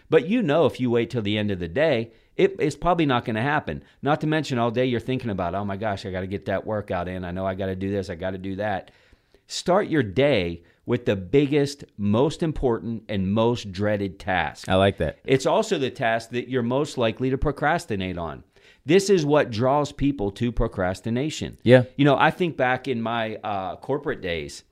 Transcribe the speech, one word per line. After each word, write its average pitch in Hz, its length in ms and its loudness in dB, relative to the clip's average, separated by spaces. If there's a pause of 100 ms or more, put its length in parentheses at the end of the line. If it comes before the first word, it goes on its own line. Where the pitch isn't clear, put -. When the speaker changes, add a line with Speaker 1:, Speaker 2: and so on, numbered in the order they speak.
Speaker 1:
but 160 200 4
you 240 140 2
know 156 240 4
if 120 140 -2
you 123 100 0
wait 117 200 2
till 123 100 -2
the 104 160 0
end 104 140 0
of 95 80 -2
the 87 100 -6
day, 117 440 0 (240)
it, 190 220 2
it's 147 180 -2
probably 170 280 0
not 123 220 2
gonna 110 160 -2
happen. 135 400 -2 (180)
Not 151 220 0
to 160 40 0
mention 151 320 0
all 117 120 2
day 123 160 2
you're 120 140 0
thinking 123 300 -4
about, 92 240 -2
"Oh 101 100 -4
my 98 120 -6
gosh, 101 300 -4
I 95 40 -6
gotta 92 160 -4
get 95 200 -6
that 95 200 -2
workout 101 400 -4
in. 92 180 -6
I 87 80 -8
know 95 120 -4
I 95 100 -2
gotta 95 220 -4
do 98 140 -4
this, 98 180 -2
I 92 60 -8
gotta 92 240 -6
do 95 180 -8
that." 104 360 -4 (540)
Start - 420 0
your 147 160 2
day 98 580 2 (240)
with 120 180 0
the 107 120 2
biggest, 139 680 2 (140)
most 110 440 2
important, 117 680 -2
and 95 240 -2
most 113 400 2
dreaded 101 460 -2
task. 85 500 -2
Speaker 2:
I 95 80 2
like 98 220 6
that. 76 260 -2
Speaker 1:
It's 135 220 2
also 190 320 2
the 131 120 -2
task 117 400 -2
that 123 180 -6
you're 127 140 0
most 135 340 -2
likely 120 340 0
to 131 80 0
procrastinate 143 800 -2
on. 78 260 -8 (420)
This 196 260 4
is 175 140 4
what 143 260 4
draws 131 420 0
people 131 400 -2
to 120 200 -2
procrastination. 113 1080 -2
Speaker 2:
Yeah. 120 220 8 (120)
Speaker 1:
You 143 80 4
know, 139 120 6
I 151 140 4
think 170 260 -2
back 127 320 0
in 117 120 -2
my, 113 360 -4
uh, 95 400 -6
corporate 127 440 -4
days 85 520 -6